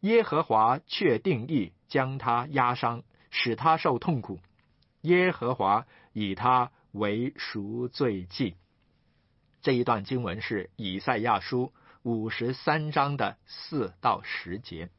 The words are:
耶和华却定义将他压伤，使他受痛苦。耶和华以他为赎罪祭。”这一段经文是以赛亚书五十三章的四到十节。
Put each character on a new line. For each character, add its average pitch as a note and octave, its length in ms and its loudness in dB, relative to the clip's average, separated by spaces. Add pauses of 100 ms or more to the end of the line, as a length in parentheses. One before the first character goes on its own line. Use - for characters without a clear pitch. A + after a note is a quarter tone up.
耶 A3 220 4
和 D#3 180 0
华 A2+ 460 4
却 B2+ 320 2
定 C3 280 0
义 A2+ 260 -2 (140)
将 C3+ 300 0
他 A#2+ 320 0
压 B2+ 240 2
伤， A#2+ 300 -2 (260)
使 - 260 -2
他 D#3+ 220 4
受 C#3 220 2
痛 C#3+ 220 0
苦。 F#2 180 -10 (640)
耶 F3+ 300 4
和 B2 220 -2
华 G#2 320 2 (280)
以 G#2 220 -2
他 B2 360 2 (200)
为 G#2+ 460 -2
赎 A2+ 500 -6
罪 A2 360 -2
祭。” F2+ 320 -4 (1040)
这 C#3 120 2
一 B2 100 2
段 A#2 200 2
经 B2+ 200 -2
文 G2+ 180 -4
是 G2+ 340 -4
以 F#2+ 240 -6
赛 A#2+ 200 -2
亚 A2 200 2
书 B2+ 320 -4 (300)
五 A2+ 300 -2
十 A#2+ 220 -4
三 D3+ 380 -2
章 C#3+ 240 2
的 G#2+ 300 -2
四 A2+ 560 -6
到 A2 220 0
十 - 340 -8
节。 E2+ 420 -12